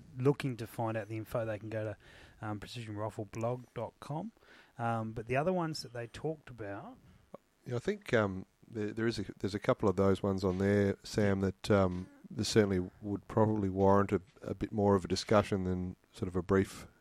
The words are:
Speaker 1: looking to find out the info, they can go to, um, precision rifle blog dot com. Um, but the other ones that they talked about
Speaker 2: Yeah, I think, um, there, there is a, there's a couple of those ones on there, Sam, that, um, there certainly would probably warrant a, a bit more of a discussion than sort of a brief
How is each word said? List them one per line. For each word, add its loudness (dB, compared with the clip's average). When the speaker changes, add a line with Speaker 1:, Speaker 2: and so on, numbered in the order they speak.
Speaker 1:
looking 0
to -10
find -4
out -6
the -8
info, -6
they -6
can -12
go -4
to, -8
um, -8
precision -12
rifle -8
blog -4
dot -10
com. -10
Um, -4
but -12
the -2
other 0
ones -2
that -16
they -10
talked -8
about -12
Speaker 2:
Yeah, -6
I -2
think, -2
um, 2
there, -4
there 0
is -2
a, -6
there's -2
a -2
couple 2
of 2
those 4
ones 0
on 2
there, 4
Sam, 0
that, -2
um, 2
there -4
certainly 4
would -6
probably 2
warrant 6
a, 2
a -6
bit -6
more 4
of 2
a -8
discussion 2
than -4
sort -6
of -8
a 0
brief 2